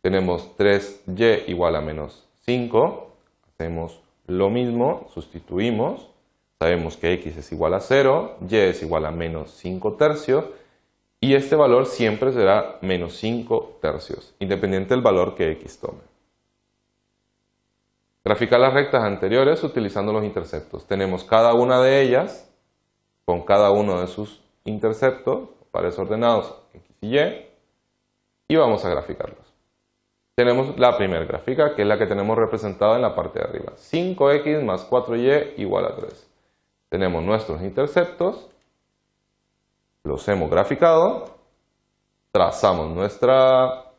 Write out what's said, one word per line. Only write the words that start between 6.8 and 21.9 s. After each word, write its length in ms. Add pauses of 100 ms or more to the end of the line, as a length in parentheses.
que 180
X 240
es 140
igual 220
a 60
cero, 580 (100)
Y 80
es 280
igual 240
a 40
menos 380
cinco 460
tercios, 500 (760)
y 140
este 220
valor 320
siempre 440
será 500
menos 340
cinco 680
tercios, 560
independiente 560
del 100
valor 300
que 200
X 260
tome. 220 (2250)
Graficar 360
las 140
rectas 300
anteriores 600
utilizando 500
los 100
interceptos. 600
Tenemos 380
cada 320
una 260
de 220